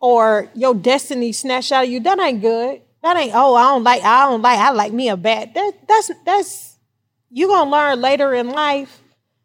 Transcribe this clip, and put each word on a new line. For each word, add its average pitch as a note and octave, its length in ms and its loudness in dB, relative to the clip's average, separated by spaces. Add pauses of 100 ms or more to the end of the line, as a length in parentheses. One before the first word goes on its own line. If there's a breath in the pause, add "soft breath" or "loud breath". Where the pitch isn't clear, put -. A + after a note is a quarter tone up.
or A3 540 2
your B3+ 180 0
destiny B3 580 -2
snatched B3+ 400 -6
out C4+ 140 2
of B3+ 60 -4
you. B3 80 -6
That F#4 200 -2
ain't C4+ 220 -2
good. A#3 400 -4 (220)
That F4 140 0
ain't, C4 180 -4
"Oh, C4 180 4
I A#3+ 100 4
don't C4 200 2
like, B3 180 2
I B3+ 280 4
don't A#3 120 -2
like, A#3+ 160 2
I C4+ 140 2
like G#3+ 220 -2
me B3 160 -2
a G3 80 -2
bad." A3 360 -4
That, G4 180 -2 (160)
that's, G#4+ 240 2 (140)
that's, - 520 -4 (520)
you C#4 200 -2
gonna E4+ 200 2
learn C#4+ 320 0
later C4+ 320 0
in A#3+ 160 -4
life C#4+ 500 -4 (460)